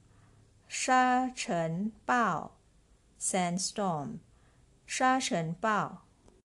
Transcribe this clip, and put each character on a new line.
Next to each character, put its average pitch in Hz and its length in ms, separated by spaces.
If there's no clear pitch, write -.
沙 254 640
尘 175 640
暴. 220 460
Sandstorm. 175 1000
沙 262 340
尘 170 400
暴. 202 440